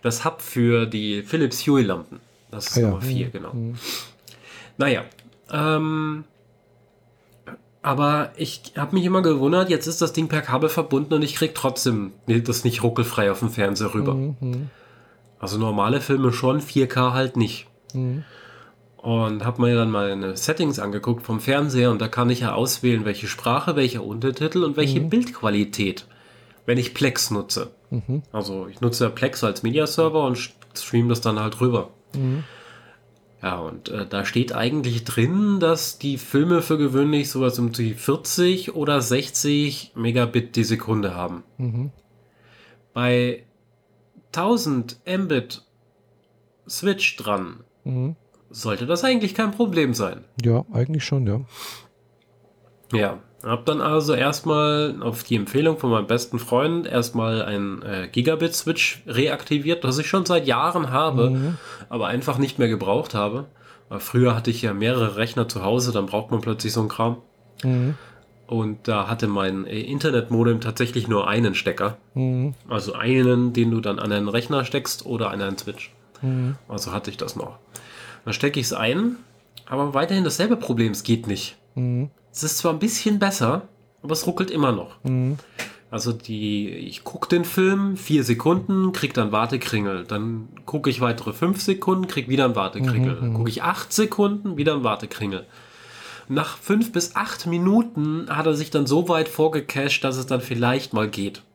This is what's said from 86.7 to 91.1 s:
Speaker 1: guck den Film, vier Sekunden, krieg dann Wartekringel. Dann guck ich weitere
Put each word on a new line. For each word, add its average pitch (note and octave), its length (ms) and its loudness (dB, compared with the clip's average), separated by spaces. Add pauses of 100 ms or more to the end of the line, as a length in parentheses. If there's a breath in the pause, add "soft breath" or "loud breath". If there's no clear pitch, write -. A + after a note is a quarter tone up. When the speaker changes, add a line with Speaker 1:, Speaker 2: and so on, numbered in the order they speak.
Speaker 1:
guck - 260 -10
den F3 140 4
Film, F#3+ 540 2
vier C#3+ 260 2
Sekunden, F3+ 720 2
krieg C#3+ 200 -4
dann G#2+ 200 0
Wartekringel. G#2+ 720 -2
Dann A2 420 -6 (180)
guck D3 220 -4
ich B2 140 0
weitere A2+ 320 -2